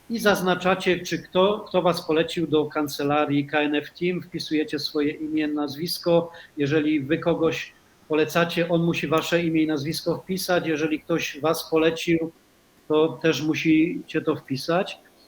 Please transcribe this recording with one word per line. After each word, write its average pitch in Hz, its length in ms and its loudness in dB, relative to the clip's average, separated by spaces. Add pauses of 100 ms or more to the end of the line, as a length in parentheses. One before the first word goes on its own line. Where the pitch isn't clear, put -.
i 233 80 -4
zaznaczacie, 180 800 2
czy 170 180 -6
kto, 202 500 2
kto 180 140 0
was 170 240 0
polecił 165 400 0
do 151 180 2
kancelarii 143 840 0
K 151 140 0
N 147 140 0
F 147 160 -2
Team, 175 320 -4
wpisujecie 156 560 -4
swoje 147 320 -2
imię, 156 380 -2
nazwisko. 156 840 -2 (240)
Jeżeli 151 440 2
wy 143 180 -2
kogoś 160 540 0 (360)
polecacie, 170 600 0
on 170 140 2
musi 170 240 0
wasze 160 380 0
imię 160 180 2
i 156 40 2
nazwisko 156 520 -2
wpisać. 180 480 -2
Jeżeli 156 340 -2
ktoś 156 400 -4
was 160 300 -2
polecił, 165 600 2 (560)
to 156 200 4
też 156 340 0
musicie 156 800 0
to 151 160 -2
wpisać. 170 640 -4 (300)